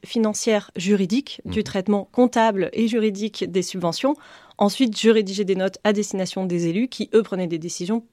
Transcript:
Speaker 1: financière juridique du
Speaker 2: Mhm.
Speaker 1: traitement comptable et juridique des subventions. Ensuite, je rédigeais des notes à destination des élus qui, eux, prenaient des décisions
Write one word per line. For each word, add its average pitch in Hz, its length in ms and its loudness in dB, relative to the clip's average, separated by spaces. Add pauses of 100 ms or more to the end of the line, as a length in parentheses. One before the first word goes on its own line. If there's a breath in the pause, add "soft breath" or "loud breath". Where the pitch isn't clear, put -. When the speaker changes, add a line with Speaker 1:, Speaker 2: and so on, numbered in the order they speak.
Speaker 1:
financière 214 720 0
juridique 196 680 0
du 202 160 -4
Speaker 2:
Mhm. 196 40 0
Speaker 1:
traitement 202 480 -2
comptable 226 600 2
et 226 140 0
juridique 214 640 -2
des 180 120 0
subventions. 180 520 -2 (440 soft breath)
Ensuite, 208 380 2
je 220 140 4
rédigeais 202 320 2
des 190 140 0
notes 190 260 -2
à 208 100 4
destination 190 540 -2
des 175 220 0
élus 214 180 0
qui, - 280 -8
eux, 220 100 6
prenaient 185 240 -4
des 165 100 -4
décisions 180 540 -6